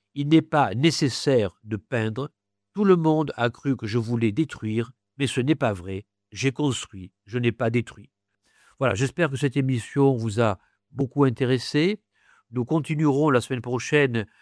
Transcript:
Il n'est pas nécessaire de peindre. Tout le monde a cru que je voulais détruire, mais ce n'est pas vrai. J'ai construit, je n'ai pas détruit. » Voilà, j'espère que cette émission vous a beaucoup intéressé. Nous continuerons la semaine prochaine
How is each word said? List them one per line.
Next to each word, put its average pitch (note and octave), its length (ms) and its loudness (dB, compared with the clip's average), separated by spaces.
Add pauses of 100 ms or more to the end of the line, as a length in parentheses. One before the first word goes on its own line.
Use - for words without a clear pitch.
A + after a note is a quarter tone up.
(140)
Il C#3+ 140 -4
n'est D#3+ 140 6
pas C#3 320 0
nécessaire B2+ 880 0
de G#2+ 140 -6
peindre. A2 560 -6 (420)
Tout G3+ 100 -2
le F#3+ 120 8
monde D#3 400 2
a A#2+ 140 0
cru C3+ 260 -4
que A2+ 100 -10
je G#2+ 120 -2
voulais A2+ 340 0
détruire, A2+ 580 -4 (260)
mais C3+ 120 -2
ce - 120 -2
n'est C#3 140 2
pas A#2 180 -2
vrai. F#2+ 340 -10 (260)
J'ai G#2+ 180 -2
construit, A#2+ 600 -4 (140)
je A2 120 -6
n'ai A#2+ 140 0
pas A2+ 180 -2
détruit. » A2+ 400 -6 (720)
Voilà, B2 140 0
j'espère C#3 360 0
que C3+ 60 -6
cette C3+ 200 -2
émission C3 600 0
vous A2 240 -4
a A2 180 2 (320)
beaucoup C#3 320 -2
intéressé. C3+ 800 0 (480)
Nous A#2+ 140 -4
continuerons D3+ 680 2
la B2+ 100 4
semaine B2 220 -6
prochaine B2 640 0 (160)